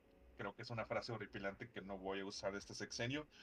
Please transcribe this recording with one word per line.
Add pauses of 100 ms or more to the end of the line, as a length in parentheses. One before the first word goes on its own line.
(380)
creo
que
es
una
frase
horripilante
que
no
voy
a
usar
este
sexenio. (180)